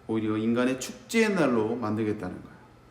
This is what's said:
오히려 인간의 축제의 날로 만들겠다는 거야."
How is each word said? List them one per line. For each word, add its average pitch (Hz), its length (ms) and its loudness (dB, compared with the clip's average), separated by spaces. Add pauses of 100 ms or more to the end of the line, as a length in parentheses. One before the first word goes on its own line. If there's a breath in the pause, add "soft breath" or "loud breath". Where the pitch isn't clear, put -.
오히려 107 300 0
인간의 123 420 2
축제의 - 560 0
날로 120 400 2
만들겠다는 107 680 -4
거야." - 120 -20 (380)